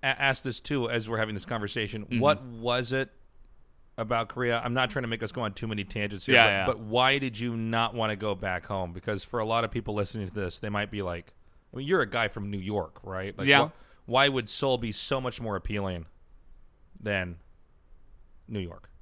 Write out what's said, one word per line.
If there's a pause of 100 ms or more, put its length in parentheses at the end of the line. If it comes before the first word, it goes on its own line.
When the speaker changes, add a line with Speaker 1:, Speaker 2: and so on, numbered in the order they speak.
Speaker 1:
a-,
ask
this
too,
as
we're
having
this
conversation,
Speaker 2:
Mm-hmm.
Speaker 1:
what
was
it (880)
about
Korea?
I'm
not
trying
to
make
us
go
on
too
many
tangents
here,
Speaker 2:
Yeah,
Speaker 1:
but,
Speaker 2:
yeah.
Speaker 1:
but
why
did
you
not
wanna
go
back
home?
Because
for
a
lot
of
people
listening
to
this,
they
might
be
like, (380)
I
mean,
you're
a
guy
from
New
York,
right?
Like,
Speaker 2:
Yeah.
Speaker 1:
wh-,
why
would
Seoul
be
so
much
more
appealing (960)
than (1080)
New
York? (100)